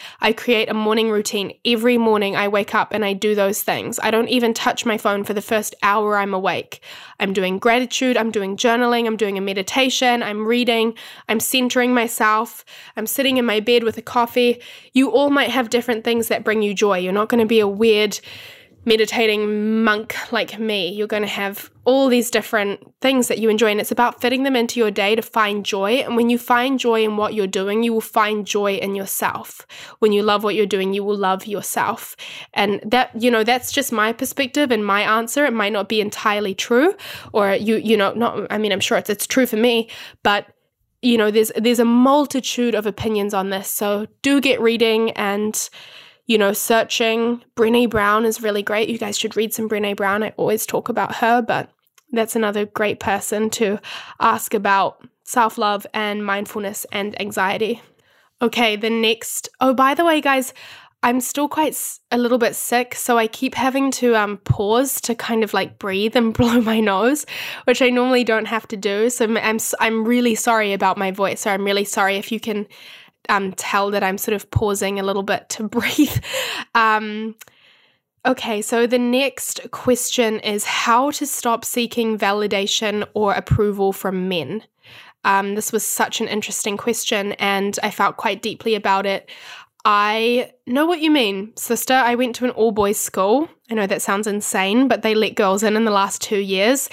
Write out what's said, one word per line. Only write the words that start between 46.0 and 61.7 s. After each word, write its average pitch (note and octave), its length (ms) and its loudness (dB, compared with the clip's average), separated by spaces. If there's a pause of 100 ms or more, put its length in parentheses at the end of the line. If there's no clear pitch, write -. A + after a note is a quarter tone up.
you A3+ 120 2
know, G3+ 140 4
searching. A3+ 920 0 (120)
Brené A#3+ 320 4
Brown G#3+ 380 2
is A3 160 -2
really G#3 220 -2
great. G#3+ 260 -2
You A3+ 80 -4
guys G#3 180 -6
should G#3+ 200 -4
read A3 180 -2
some A3 160 -4
Brené G#3 260 -2
Brown. G3+ 280 0
I G#3 120 -6
always G#3+ 300 -2
talk - 240 -4
about A3+ 280 -2
her, A#3 260 4
but F#3 260 -2 (420)
that's A3 240 -2
another G#3 300 0
great G#3 340 -4
person G#3+ 520 -2
to G#3+ 280 -2 (400)
ask A3+ 360 0
about G3 520 0 (180)
self-love A3 680 0
and G#3 320 -4
mindfulness G3+ 640 -6
and G#3 300 -6
anxiety. G3+ 640 -2 (580)
Okay, A3+ 340 2
the G#3+ 140 -2
next, A3+ 580 -2 (140)
oh, C4 140 4
by C4+ 180 4
the E4+ 120 2
way, D#4 160 2
guys, C4+ 320 0 (520)
I'm B3 160 2
still C#4+ 260 -2
quite D4 260 0